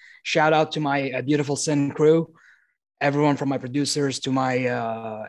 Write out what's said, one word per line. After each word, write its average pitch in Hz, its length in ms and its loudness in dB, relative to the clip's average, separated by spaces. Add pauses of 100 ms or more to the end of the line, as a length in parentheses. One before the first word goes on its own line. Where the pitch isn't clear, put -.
(240)
Shout 156 300 2
out 156 180 2
to - 80 -6
my, 139 320 -2
uh, 131 100 -6
Beautiful 143 340 0
Sin 143 360 0
crew, 160 420 4 (680)
everyone 143 380 2
from 139 120 -2
my 135 100 -2
producers 135 640 -2
to 139 100 -4
my, 127 340 0
uh, 113 640 -4